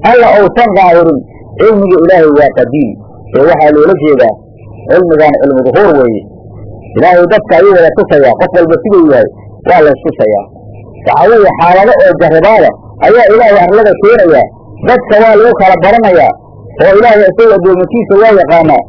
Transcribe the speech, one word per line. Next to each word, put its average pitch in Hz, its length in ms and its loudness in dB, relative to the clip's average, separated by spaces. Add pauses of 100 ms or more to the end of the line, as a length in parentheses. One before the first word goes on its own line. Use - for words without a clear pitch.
Alla 233 300 2
uusan 208 380 0
daahirin, 170 480 0 (340)
cilmiga 196 440 0
Ilaahay 165 320 2
waa 147 240 0
qadiim, 123 380 -4 (380)
ee 127 140 -2
waxaa 151 280 0
loola 151 260 0
jeedaa 131 380 -2 (500)
cilmigan 156 480 0
cilmi 135 320 -2
duhuur 165 300 0
weeye. 117 280 -2 (720)
Ilaahay 175 320 2
dadka 208 300 -2
ayuu 190 180 4
wada 165 200 2
tusayaa, 143 420 0
qof 180 180 -4
walba 170 240 0
siduu 196 280 0
yahay 127 240 0 (340)
waa 170 180 0
la 147 100 2
istusayaa. 107 540 -4 (500)
Waxaa - 320 -2
weeye 214 260 2
xaalado 185 420 0
oo 185 220 2
jarribaada 165 540 0 (280)
ayaa 214 280 2
Ilaahay 208 340 2
arlada 202 340 0
keenayaa, 180 520 0 (340)
dadka 240 360 -2
waa 220 180 2
lagu 220 200 2
kala 190 220 0
baranayaa, 185 560 0 (440)
oo 175 160 0
Ilaahay 214 300 2
isaga 214 320 2
addoommadiisa 190 600 -2
waa 220 200 2
yaqaanaa 160 540 0